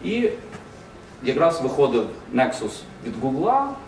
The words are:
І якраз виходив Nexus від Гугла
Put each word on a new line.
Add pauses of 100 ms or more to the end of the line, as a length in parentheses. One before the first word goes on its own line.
І (920)
якраз
виходив (280)
Nexus (260)
від (100)
Гугла (200)